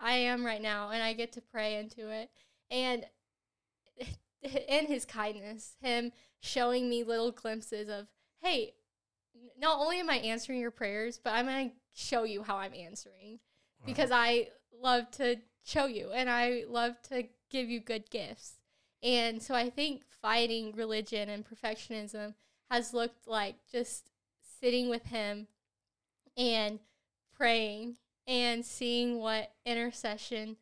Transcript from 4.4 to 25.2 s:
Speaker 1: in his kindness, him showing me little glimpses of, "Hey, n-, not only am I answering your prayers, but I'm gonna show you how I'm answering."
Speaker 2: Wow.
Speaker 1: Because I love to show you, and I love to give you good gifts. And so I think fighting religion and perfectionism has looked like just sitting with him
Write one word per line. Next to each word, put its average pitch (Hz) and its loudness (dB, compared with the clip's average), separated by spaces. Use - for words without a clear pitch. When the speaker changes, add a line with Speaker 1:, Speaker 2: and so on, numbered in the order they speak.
Speaker 1:
in 277 2
his 277 0
kindness, 214 -6
him 240 0
showing 247 2
me 240 2
little 233 2
glimpses 220 -6
of, 208 -8
"Hey, 320 0
n-, 240 -20
not 294 4
only 330 2
am 330 0
I 269 6
answering 233 -2
your 240 -2
prayers, 220 -4
but 226 0
I'm 240 4
gonna 262 -2
show - 0
you 208 -4
how 202 -2
I'm 190 -8
answering." 196 -16
Speaker 2:
Wow. - -20
Speaker 1:
Because 262 0
I 240 6
love 240 2
to 240 0
show 294 2
you, 214 -4
and 254 0
I 240 2
love 240 0
to 247 -4
give 254 -2
you 233 -2
good 220 -6
gifts. - -10
And 233 2
so 269 -2
I 247 2
think 285 -2
fighting 226 0
religion 214 -2
and 208 -8
perfectionism 214 -8
has 240 2
looked 233 -2
like 214 0
just - -6
sitting 247 4
with 233 -2
him 208 -4